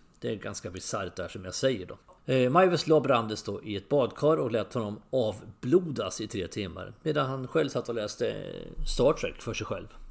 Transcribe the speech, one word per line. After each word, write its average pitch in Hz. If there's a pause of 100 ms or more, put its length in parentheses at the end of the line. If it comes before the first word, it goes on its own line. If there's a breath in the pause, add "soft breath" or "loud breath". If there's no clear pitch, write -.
(200)
Det 117
är 113
ganska 101
bisarrt 92
där 87
som 95
jag 90
säger 127
då. - (360)
Eh, 127
Mives 180
la 156
Brandes 117
då 101
i 107
ett 95
badkar 147
och 135
lät 110
honom 107
avblodas 123
i 107
tre 92
timmar. 92 (100)
Medan 143
han 131
själv 151
satt 120
och 117
läste, 107
eh, -
Star 131
Trek -
för 113
sig 107
själv. 95 (240)